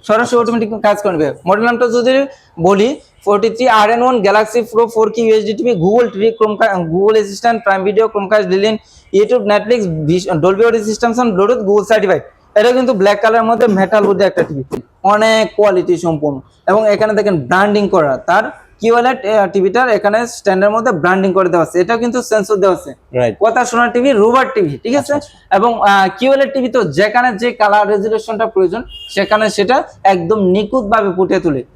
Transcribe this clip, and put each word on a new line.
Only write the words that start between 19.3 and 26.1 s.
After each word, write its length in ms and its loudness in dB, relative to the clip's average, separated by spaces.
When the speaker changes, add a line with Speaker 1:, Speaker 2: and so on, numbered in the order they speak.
Speaker 1:
টিভিটার 420 0
এখানে 380 0
স্ট্যান্ডের 420 0
মধ্যে 220 0
ব্র্যান্ডিং 420 0
করে 160 2
দেওয়া 140 0
আছে, 180 -2
এটা 160 0
কিন্তু 240 -4
সেন্সর 340 -2
দেওয়া 200 2
আছে। 420 -12
Speaker 2:
রাইট। 220 0
Speaker 1:
কথা 260 0
শোনার 280 -2
টিভি, 180 2
রোবট 420 2
টিভি, 240 -2
ঠিক 180 -4
আছে? 20 2
Speaker 2:
আচ্ছা, 180 -2
আচ্ছা। 400 -6
Speaker 1:
এবং, 280 0
আহ, 240 2